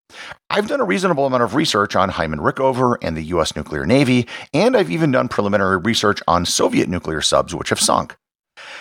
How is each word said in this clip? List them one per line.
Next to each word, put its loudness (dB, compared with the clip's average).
I've 0
done -2
a 2
reasonable 2
amount 2
of 0
research 0
on 4
Hyman -2
Rickover 2
and -2
the -6
U 0
S -2
nuclear -6
navy, 2
and 2
I've 0
even 2
done 2
preliminary 0
research 0
on 2
Soviet 0
nuclear -4
subs 0
which -8
have -2
sunk. 0